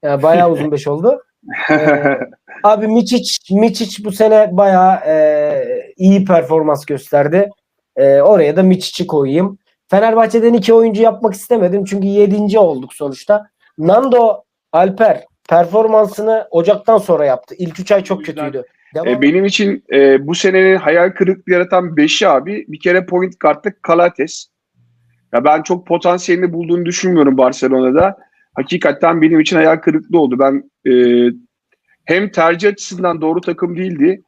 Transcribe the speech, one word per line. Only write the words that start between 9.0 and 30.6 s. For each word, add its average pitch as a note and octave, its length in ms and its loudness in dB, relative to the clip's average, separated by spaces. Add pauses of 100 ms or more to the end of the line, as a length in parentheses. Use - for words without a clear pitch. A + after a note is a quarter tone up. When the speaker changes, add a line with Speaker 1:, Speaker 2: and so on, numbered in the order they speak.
Speaker 1:
koyayım. D#3 520 -2 (300)
Fenerbahçe'den A3+ 640 2
iki A3+ 220 2
oyuncu A3+ 280 2
yapmak A3 320 0
istemedim G3 500 -2
çünkü G3 220 -4
yedinci G3+ 520 0
olduk D3+ 360 0
sonuçta. F3 520 -4 (320)
Nando A3+ 640 2 (300)
Alper G3 520 0 (240)
performansını G#3+ 1000 0
Ocak'tan G3 480 2
sonra E3+ 260 0
yaptı. C3 340 -4
İlk E3+ 220 -10
üç F#3 120 -2
ay G3 120 0
çok F#3+ 140 -6
Speaker 2:
O - 20 -14
yüzden, D3+ 140 -12
Speaker 1:
kötüydü. C#3 320 -10 (280)
Speaker 2:
e, - 0 -
Speaker 1:
Devam. C3 280 -2
Speaker 2:
benim E3 220 2
için, G3 480 -2
e, C#3 340 4
bu E3 80 -4
senenin F#3+ 420 2
hayal E3+ 340 0
kırıklığı F#3 420 -2
yaratan F3+ 440 -2
beşi D4 320 2
abi, D#3+ 400 -2
bir D3+ 120 -16
kere F3+ 260 -2
point F3+ 340 -4
guard'ta E3 300 -2 (180)
Calates. E3+ 580 -2 (880)
Ya A#2+ 100 0
ben D#3 180 2
çok F3+ 240 -6
potansiyelini F3 680 -2
bulduğunu E3+ 340 -4
düşünmüyorum E3 520 0
Barcelona'da. C3 800 0 (380)
Hakikaten E3 680 -2
benim D#3+ 180 4
için D#3+ 160 0
hayal D#3+ 200 2
kırıklığı D#3 420 -2
oldu. B2+ 200 0
Ben, C3+ 320 0 (220)